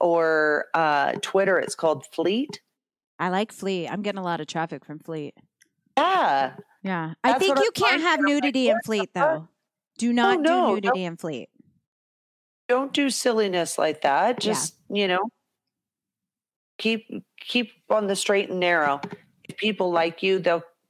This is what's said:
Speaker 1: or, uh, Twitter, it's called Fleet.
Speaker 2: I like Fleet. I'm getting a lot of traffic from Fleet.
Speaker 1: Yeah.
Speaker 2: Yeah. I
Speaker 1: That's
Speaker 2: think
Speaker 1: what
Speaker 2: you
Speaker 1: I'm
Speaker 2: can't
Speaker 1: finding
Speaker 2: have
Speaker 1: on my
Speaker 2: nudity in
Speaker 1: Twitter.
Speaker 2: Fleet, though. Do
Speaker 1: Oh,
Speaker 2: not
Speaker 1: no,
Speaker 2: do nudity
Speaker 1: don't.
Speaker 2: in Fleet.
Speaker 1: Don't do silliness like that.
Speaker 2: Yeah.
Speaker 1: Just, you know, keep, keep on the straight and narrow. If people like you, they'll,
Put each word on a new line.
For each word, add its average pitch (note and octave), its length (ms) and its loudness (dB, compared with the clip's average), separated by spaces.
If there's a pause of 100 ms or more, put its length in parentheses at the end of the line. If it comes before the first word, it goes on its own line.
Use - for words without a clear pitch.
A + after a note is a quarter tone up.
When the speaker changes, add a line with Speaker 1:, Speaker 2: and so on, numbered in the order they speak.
Speaker 1:
or, D#3+ 720 2
uh, D3+ 380 2 (100)
Twitter, F#3+ 360 2
it's - 160 -4
called D3+ 380 -2
Fleet. G3+ 480 -2 (580)
Speaker 2:
I F3 120 -2
like G3 220 -2
Fleet. F#3 360 -6
I'm F3+ 140 -6
getting G3+ 180 -6
a - 40 -8
lot E3+ 160 -4
of D3 60 -8
traffic D#3+ 380 -6
from D3+ 160 -14
Fleet. D#3 340 -10 (600)
Speaker 1:
Yeah. A#3 560 2 (300)
Speaker 2:
Yeah. E3 320 -4 (100)
I - 80 4
Speaker 1:
That's C4 120 2
Speaker 2:
think C#4 120 2
Speaker 1:
what G4 80 4
Speaker 2:
you A#4 120 2
Speaker 1:
I'm - 60 -6
Speaker 2:
can't G4+ 80 4 (120)
Speaker 1:
finding E4+ 40 -2
Speaker 2:
have D#4+ 140 2
Speaker 1:
on C#4+ 40 2
my D4 60 2
Speaker 2:
nudity C4+ 380 2
in G#3+ 160 4
Speaker 1:
Twitter. - 0 -
Speaker 2:
Fleet, G#3 300 -2
though. A3 340 0 (500)
Do A#3 120 0
Speaker 1:
Oh, - 20 2
Speaker 2:
not D#4+ 280 4
Speaker 1:
no, E4 280 4
Speaker 2:
do G3+ 60 2
nudity G#3 140 -2
Speaker 1:
don't. F#3 100 2
Speaker 2:
in F3 180 -4
Fleet. C#3 320 -8 (1200)
Speaker 1:
Don't C4 240 0
do C#4 180 2
silliness G#3 680 0
like D#3 240 0
that. E3+ 420 2
Speaker 2:
Yeah. G#3+ 80 0
Speaker 1:
Just, C#3+ 220 -4 (140)
you G3+ 200 0
know, F#3 200 0 (1500)
keep, - 460 -4 (160)
keep B3 320 -4 (180)
on G#3+ 160 2
the G3 100 0
straight G3+ 340 0
and F#3 100 -4
narrow. D#3 400 2 (440)
If - 120 -16
people G3 340 0
like E3+ 320 0
you, F#3+ 160 2
they'll, E3+ 240 2 (280)